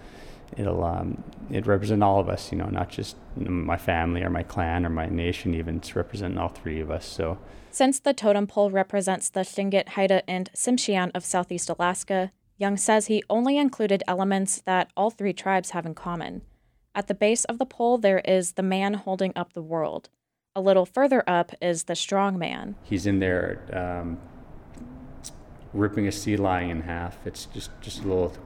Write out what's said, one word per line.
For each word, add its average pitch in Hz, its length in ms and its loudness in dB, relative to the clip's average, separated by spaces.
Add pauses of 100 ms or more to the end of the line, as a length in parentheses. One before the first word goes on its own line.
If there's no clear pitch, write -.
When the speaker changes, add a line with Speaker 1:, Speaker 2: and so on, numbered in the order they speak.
(580)
Speaker 1:
it'll, 87 260 0
um, 87 400 -4 (260)
it - 160 -4
represent 104 380 2
all 98 160 6
of 90 80 0
us, 92 240 -4
you 87 60 -4
know, 87 100 -4
not 90 220 -4
just - 260 -8 (220)
my 85 400 -2
family 85 460 0
or 87 60 -2
my 85 140 -2
clan 87 420 -2
or 85 40 0
my 82 160 -2
nation 87 480 -2
even. 82 240 -2
It's - 180 -8
representing 90 420 -4
all 85 120 -2
three 80 320 -6
of 76 100 -6
us, 78 140 -4
so. 82 320 -4 (340)
Speaker 2:
Since 269 280 2
the 277 140 2
totem 208 320 2
pole 202 260 2
represents 190 580 0
the 190 160 -2
Tlingit, 196 440 0
Haida, 196 400 2
and 185 220 -4
Tsimshian 202 640 0
of 180 80 -6
Southeast 180 460 -2
Alaska, 185 640 0 (240)
Young 202 180 0
says 214 300 4
he 214 240 2
only 247 280 4
included 220 480 2
elements 190 600 0
that 180 320 2
all 208 140 2
three 202 200 -2
tribes 185 380 0
have 170 160 -4
in 160 100 -8
common. - 460 -6 (540)
At 202 100 -4
the 202 80 0
base 214 320 4
of 233 140 -4
the 262 80 -2
pole, 240 320 2
there 196 260 6
is 185 280 2
the 190 100 -2
man 190 320 2
holding 190 400 -2
up 175 180 -6
the 170 80 -10
world. 156 480 -4 (460)
A 196 60 -2
little 190 260 8
further 262 400 4
up 175 240 2 (100)
is 170 220 0
the 175 100 -4
strong 196 460 0
man. 165 420 -6
Speaker 1:
He's 98 240 -2
in 98 140 4
there, 90 420 2 (400)
um, 85 160 -6 (1600)
ripping 104 340 2
a 98 40 0
sea 104 260 0
lion 92 340 2
in 82 100 -4
half. 85 420 -6
It's - 220 -10
just, - 240 -12 (120)
just - 180 -10
a 101 80 -6
little 90 260 0 (120)